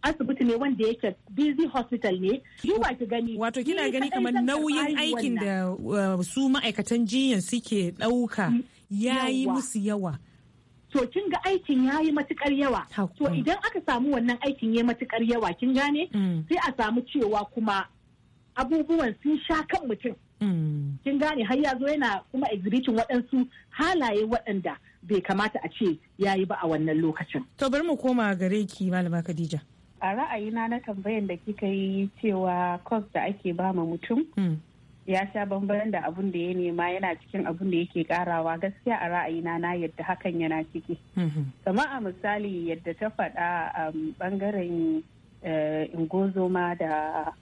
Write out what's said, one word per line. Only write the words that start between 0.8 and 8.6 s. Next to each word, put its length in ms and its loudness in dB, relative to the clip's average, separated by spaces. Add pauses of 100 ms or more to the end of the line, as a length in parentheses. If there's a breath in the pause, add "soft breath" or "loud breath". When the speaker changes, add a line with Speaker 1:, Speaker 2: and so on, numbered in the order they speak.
Speaker 1:
yake 280 0 (140)
busy 380 2
hospital 520 -2
ne. 220 0 (240 loud breath)
Duba 320 2
ki 100 -4
gani. 300 -2
Speaker 2:
Wato 280 -2
kina 200 0
Speaker 1:
Ni 60 2
Speaker 2:
gani 180 0
Speaker 1:
kaɗai 60 -4
Speaker 2:
kamar 180 2
Speaker 1:
zan 140 2
Speaker 2:
nauyin 300 0 (100)
Speaker 1:
karɓa 100 0
Speaker 2:
aikin 0 -
Speaker 1:
haihuwan 380 0
nan. 100 -2
Speaker 2:
da, 720 0
uh, 60 0
su 260 0
ma'aikatan 580 0
jiyan 360 2
suke 560 -2
ɗauka 520 0
Speaker 1:
Mm. 120 2 (280 soft breath)